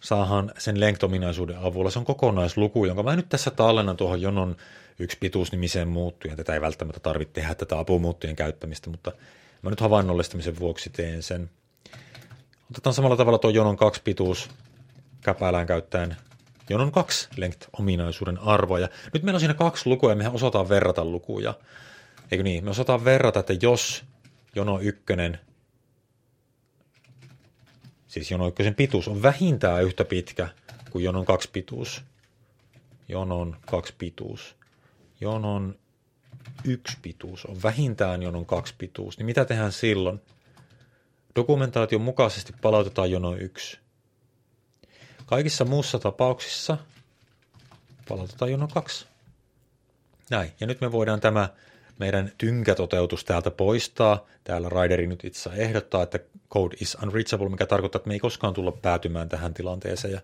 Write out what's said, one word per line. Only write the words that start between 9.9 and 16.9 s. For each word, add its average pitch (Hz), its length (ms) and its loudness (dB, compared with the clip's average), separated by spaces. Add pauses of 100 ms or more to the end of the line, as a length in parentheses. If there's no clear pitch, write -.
vuoksi 85 320 -4
teen 82 320 -6
sen. 87 280 -8 (1200)
Otetaan 127 240 0
samalla 131 220 6
tavalla 117 220 8
tuo 113 120 4
jonon 107 260 6
kaksi 107 280 4
pituus 92 460 -2 (720)
käpäälään 90 460 2
käyttäen 85 500 -2 (540)
jonon 127 220 0